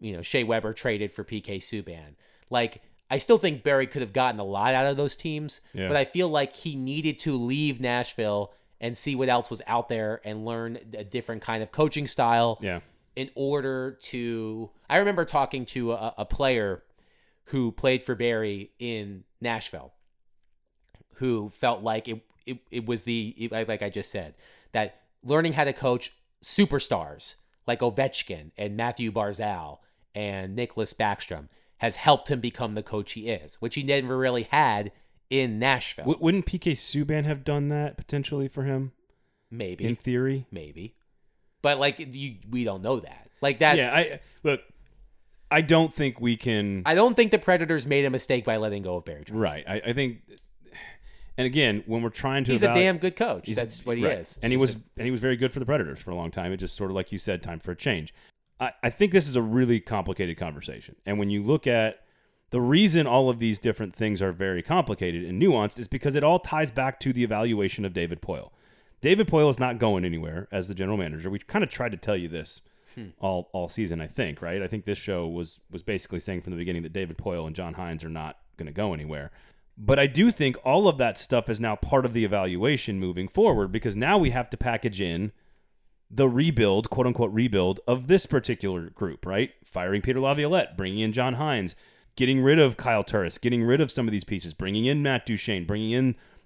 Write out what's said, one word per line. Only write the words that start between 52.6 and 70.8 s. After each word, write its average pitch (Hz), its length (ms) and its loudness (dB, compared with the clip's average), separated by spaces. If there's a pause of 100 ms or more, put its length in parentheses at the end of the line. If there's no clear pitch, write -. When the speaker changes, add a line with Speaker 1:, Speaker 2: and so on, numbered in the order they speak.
Speaker 1:
a 208 40 8
Speaker 2:
evaluate 180 200 6
Speaker 1:
damn 180 120 2
good 180 180 -2
coach. 180 300 -2
Speaker 2:
He's 107 120 -2
a - 40 2
Speaker 1:
That's 113 220 -8
what 120 120 -2
he 120 80 0
Speaker 2:
right. 120 140 0
Speaker 1:
is. - 240 -12
Speaker 2:
And 117 100 0
he 127 60 4
Speaker 1:
Just 127 160 4
Speaker 2:
was, 110 80 -12
Speaker 1:
a - 20 -20 (140)
Speaker 2:
and 110 80 -6
he 127 40 -2
was 123 100 -2
very 127 160 0
good 123 160 0
for - 60 -8
the 123 80 -4
Predators 110 340 -2
for 90 120 -10
a - 20 -4
long 85 160 -4
time. 90 220 -4
It 95 60 -4
just 95 180 -6
sort 98 140 -4
of, 95 40 -4
like 95 180 -4
you 104 60 -6
said, 95 240 -4
time 82 180 -10
for 90 120 -8
a 85 40 -8
change. 85 380 -4 (460)
I, 123 120 -4 (100)
I 123 80 0
think 196 220 4
this 175 140 6
is 131 100 -2
a 120 60 4
really 117 380 4
complicated 92 560 -4
conversation. 73 600 -10 (100)
And 101 120 0
when 101 120 0
you 101 120 0
look 139 240 2
at 113 340 2 (500)
the 123 100 0
reason 160 460 6
all 127 220 6
of 120 120 0
these 110 180 2
different 107 380 -2
things 107 260 0
are 95 100 2
very 92 300 -2
complicated 95 640 0
and 90 180 -2
nuanced 117 360 4
is 117 100 -10
because - 260 -2
it 147 80 2
all 165 160 6
ties 156 320 -2
back 131 300 -2
to 135 120 0
the 123 120 0
evaluation 107 600 0
of 95 80 -4
David 85 300 -4
Poile. - 280 -8 (500)
David 190 260 4
Poile 151 240 6
is 120 80 0
not 123 220 0
going 101 240 4
anywhere 82 480 -4
as 95 160 -4
the 101 60 -8
general 95 220 -2